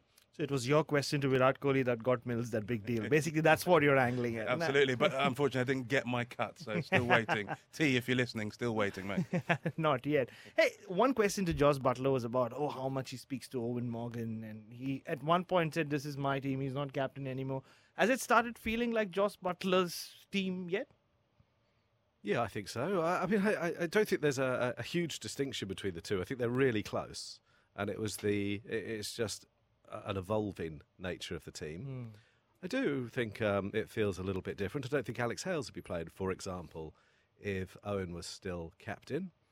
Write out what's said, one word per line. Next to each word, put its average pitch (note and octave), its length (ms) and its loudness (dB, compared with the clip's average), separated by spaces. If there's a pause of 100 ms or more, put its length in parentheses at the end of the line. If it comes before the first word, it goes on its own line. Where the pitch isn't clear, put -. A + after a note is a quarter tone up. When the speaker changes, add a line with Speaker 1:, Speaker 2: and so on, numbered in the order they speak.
(360)
Speaker 1:
So E3+ 60 -8
it C#3+ 80 -2
was B2+ 180 0
your D3+ 160 6
question D3 380 0
to C#3 60 2
Virat C3 320 6
Kohli C3+ 260 4
that A#2+ 160 0
got B2 240 2
Mills A#2 260 -2
that G#2+ 140 0
big A2 220 -2
deal. A#2 200 0
Basically, D3+ 340 4
that's D#3 260 6
what E3 160 8
you're C#3 160 6
angling A#2+ 380 2
at. A2 100 -4
Speaker 2:
Absolutely, C3+ 480 4
but C#3 200 4
unfortunately, C3+ 580 2
I - 20 2
didn't B2+ 140 -4
get C3+ 180 2
my A#2+ 160 0
cut, A#2+ 340 -4
so A2+ 240 -2
still F#3 220 2
waiting. A2+ 440 4 (140)
Speaker 1:
<laughs> - 160 -20
Speaker 2:
T, C3+ 200 4
if A#2 100 0
you're B2+ 100 2
listening, A2+ 340 -2
still A#2+ 220 -2
waiting, G2+ 340 0
mate. A2+ 180 0 (260)
Speaker 1:
<laughs> - 260 -2
Not D3+ 300 2
yet. C#3+ 220 2 (280)
Hey, C5 140 6 (160)
one G#3+ 260 4
question G3+ 320 2
to E3 80 2
Josh C#3+ 220 6
Buttler C3 360 2
was B2+ 120 2
about, A#2+ 320 0
oh, C#3+ 140 -2
how C3 200 -4
much C3 220 -4
he B2+ 60 -10
speaks - 320 -10
to B2 140 -4
Owen B2 240 -2
Morgan, A#2 560 -6
and A2 280 -12
he C3 340 -6
at D#3 160 -6
one E3+ 240 2
point E3 300 2
said, D3+ 160 0
"This C#3+ 120 0
is C#3+ 140 -8
my C#3 220 0
team, C3+ 220 -2
he's C3+ 120 -2
not C#3 200 -4
captain C3+ 340 -4
anymore." C3+ 340 -4 (340)
Has F#3 140 4
it B3+ 100 2
started A#3 380 2
feeling A#3 340 -2
like G#3+ 200 0
Josh G3 260 2
Buttler's F3+ 800 0 (160)
team F#3 360 -2
yet? G3+ 200 -2 (1400)
Speaker 3:
Yeah, F#3+ 180 0
I A2 60 0
think G2+ 220 -8
so. E3 320 -2
I, E3 220 0
I - 20 0
mean, G3 200 2
I, G#3 80 4
I, D#3+ 280 -2
I F3 60 0
don't G#3+ 200 2
think - 140 0
there's C#3 180 2
a, B2 380 2
a, - 20 -8
a A#2 40 -8
huge E3+ 360 -2
distinction A2+ 480 -4
between F#2+ 260 -4
the E2+ 80 -8
two. F#2+ 200 -2
I - 20 -4
think A#2+ 160 -6
they're A#2+ 100 0
really B2 320 2
close, - 580 -8 (360)
and G#2 140 -2
it F#2+ 100 -6
was G#2 180 -4
the, G2+ 480 0
it, - 80 -6
it's G#2+ 400 -6
just - 320 -4 (600)
a, G#2+ 40 -4
an G2 80 -2
evolving F#2 640 -2 (180)
nature F2+ 360 -6
of D#2 100 -10
the - 60 -12
team. E2 340 -10
Speaker 1:
Hmm. B2 320 -10 (460)
Speaker 3:
I F#3 40 -10
do D#3 420 0
think, A2+ 320 -4
um, G2+ 320 2
it G#2+ 160 -2
feels G#2 300 0
a F#2 40 -6
little F#2 180 -2
bit - 160 -6
different. A2 280 -4
I A#2+ 40 -10
don't C#3 160 -2
think - 140 -6
Alex A#2+ 240 -2
Hales E3+ 240 -4
would - 80 -16
be E2+ 60 -8
playing, E2+ 260 -6
for F#2 240 -4
example, E2+ 640 -10 (480)
if F#2+ 420 -4
Owen F#2+ 300 -4
was F2 120 -10
still F2 540 -8
captain. D#3+ 520 -8 (200)